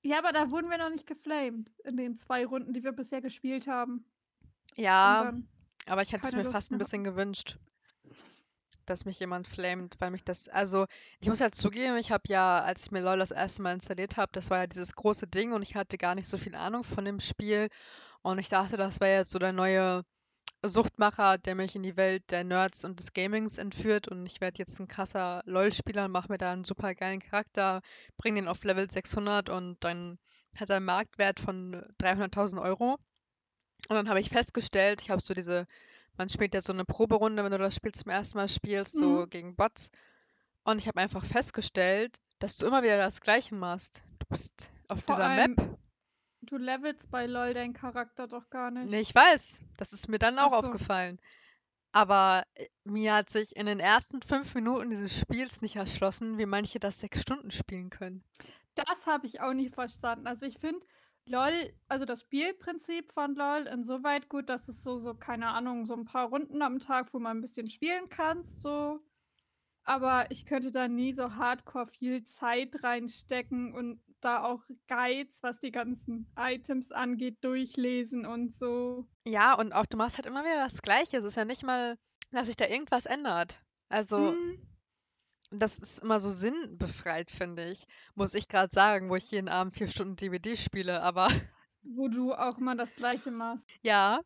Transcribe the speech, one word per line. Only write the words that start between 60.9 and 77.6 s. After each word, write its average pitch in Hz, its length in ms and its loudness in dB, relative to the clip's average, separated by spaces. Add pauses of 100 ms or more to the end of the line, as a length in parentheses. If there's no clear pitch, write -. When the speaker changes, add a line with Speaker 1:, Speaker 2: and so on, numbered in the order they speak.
Speaker 1:
lol, 277 480 0 (140)
also 269 180 -2
das 240 160 -6
Spielprinzip 339 880 -6
von 285 240 -2
lol 285 320 -2
insoweit 262 640 -2
gut, 277 200 -6
dass 247 180 -6
es - 160 -14
so, 254 160 -6
so, 233 160 -8
keine 233 340 -6
Ahnung, 240 360 -4
so 226 100 -6
ein 233 100 -8
paar 254 240 -2
Runden 285 320 -2
am 262 180 0
Tag, 254 340 -2
wo 254 60 -4
man 226 180 -4
ein 226 40 -4
bisschen 233 280 -10
spielen 359 400 -4
kannst, 330 520 -4
so. 294 380 -4 (840)
Aber 262 480 2
ich - 140 -12
könnte 262 240 -2
da 254 200 0
nie 247 240 0
so 247 220 -4
hardcore 247 520 -2
viel 254 380 -4
Zeit 254 580 -4
reinstecken 247 920 -4
und 240 280 -8 (180)
da 240 240 0
auch 240 180 -2 (260)
Guides, 254 560 -2
was 240 180 -6
die 262 100 -6
ganzen 233 680 -6
Items 254 540 -4
angeht, 247 500 -4
durchlesen 247 840 -2